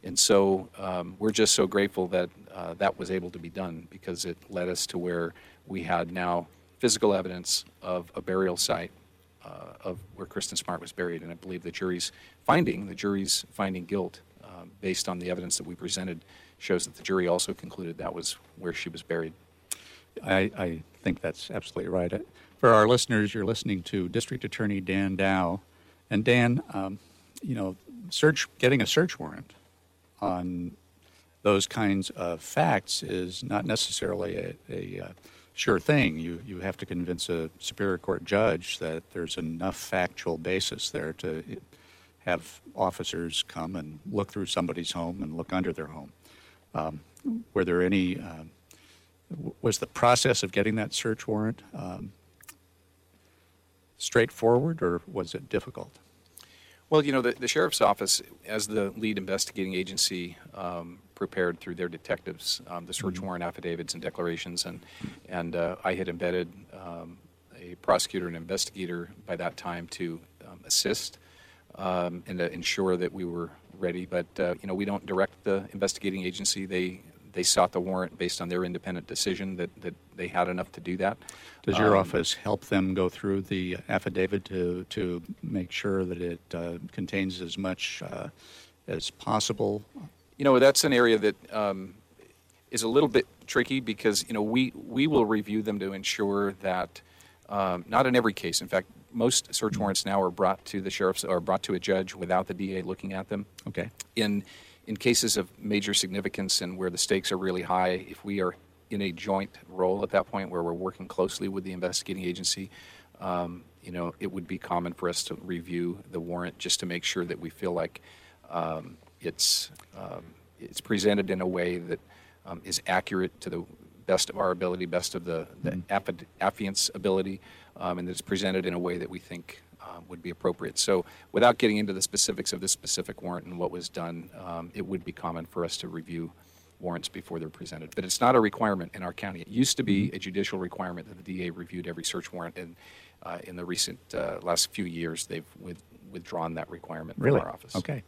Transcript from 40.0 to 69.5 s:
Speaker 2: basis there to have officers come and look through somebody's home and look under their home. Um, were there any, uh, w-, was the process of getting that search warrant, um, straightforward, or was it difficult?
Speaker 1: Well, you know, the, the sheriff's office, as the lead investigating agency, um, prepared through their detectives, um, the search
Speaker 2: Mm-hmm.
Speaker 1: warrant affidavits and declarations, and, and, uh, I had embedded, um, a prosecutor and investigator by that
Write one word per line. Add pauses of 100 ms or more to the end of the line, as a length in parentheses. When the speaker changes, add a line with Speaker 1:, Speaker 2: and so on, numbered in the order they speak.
Speaker 2:
basis
there
to (840)
have (140)
officers
come
and (120)
look
through
somebody's
home
and
look
under
their
home. (640)
Um, (560)
were
there
any,
uh, (880)
w-,
was
the
process
of
getting
that
search
warrant, (120)
um, (1900)
straightforward,
or
was
it
difficult? (920)
Speaker 1:
Well,
you
know,
the,
the
sheriff's
office, (240)
as
the
lead
investigating
agency, (160)
um, (160)
prepared
through
their
detectives,
um,
the
search
Speaker 2:
Mm-hmm.
Speaker 1:
warrant
affidavits
and
declarations,
and, (420)
and,
uh,
I
had
embedded, (260)
um, (420)
a
prosecutor
and
investigator (160)
by
that